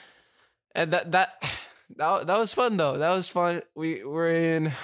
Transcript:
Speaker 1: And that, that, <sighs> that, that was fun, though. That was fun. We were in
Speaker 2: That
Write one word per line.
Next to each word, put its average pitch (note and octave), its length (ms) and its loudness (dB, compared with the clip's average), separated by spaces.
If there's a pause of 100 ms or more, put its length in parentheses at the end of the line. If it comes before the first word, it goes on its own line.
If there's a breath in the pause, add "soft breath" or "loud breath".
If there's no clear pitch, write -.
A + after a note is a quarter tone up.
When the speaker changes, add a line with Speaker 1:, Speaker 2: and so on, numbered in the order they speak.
(760 loud breath)
Speaker 1:
And E3 160 0
that, E3+ 200 0
that, F#3 180 4 (120)
<sighs> - 540 -10
that, D#3+ 320 0
that F#3 100 2
was A3 160 0
fun, A#3 240 0
though. C#3+ 200 2
That D3+ 140 2
was F#3 160 0
fun. F3 340 0 (140)
We D#3 280 -4
were E3 280 0
in E3 340 2
Speaker 2:
That D3+ 80 -2 (100)